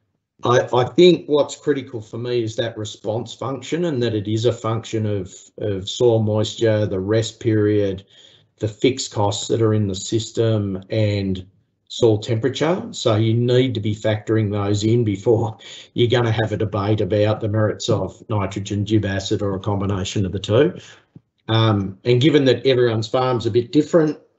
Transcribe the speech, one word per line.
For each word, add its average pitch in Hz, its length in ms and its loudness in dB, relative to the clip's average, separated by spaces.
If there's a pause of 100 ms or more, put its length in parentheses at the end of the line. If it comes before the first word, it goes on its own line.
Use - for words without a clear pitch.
(420)
I, 123 320 2
I 123 100 2
think 175 440 6
what's 143 280 0
critical 127 460 -4
for - 160 -14
me 120 240 -2
is 110 140 -6
that 117 200 -4
response 110 560 -8
function 135 540 -6
and 135 160 -2
that 113 120 0
it 104 140 -2
is 110 160 0
a 117 80 4
function 110 540 -4
of, 98 280 -4 (220)
of 98 320 -4
soil 113 340 2
moisture, 107 600 0
the 95 160 -4
rest 110 400 -2
period, 104 640 0 (540)
the 107 100 -4
fixed - 460 -2
costs 101 340 -2
that 113 140 0
are 110 100 4
in 107 160 2
the 95 60 -4
system 107 960 -2
and 101 560 -2 (420)
soil 110 300 2
temperature. 143 720 -2
So - 240 -2
you 110 180 2
need 123 420 2
to 110 60 -4
be 107 140 -2
factoring 107 560 -2
those 101 320 -2
in 117 220 2
before 107 520 0 (380)
you're 113 160 2
gonna 120 220 2
have 110 200 -2
a 104 40 -2
debate 104 440 -2
about 104 400 0
the 110 80 -4
merits 107 400 0
of 95 400 -2
nitrogen, 101 560 -4
gib 107 200 2
acid, 98 360 -2
or 101 140 -4
a 92 60 -6
combination 98 640 -2
of 87 60 -6
the 95 80 -6
two. 143 360 2 (720)
Um, 107 560 2
and 123 160 4
given 143 260 4
that 117 200 2
everyone's 120 420 2
farm's 127 380 0
a 113 40 0
bit 120 200 0
different, 151 480 2 (200)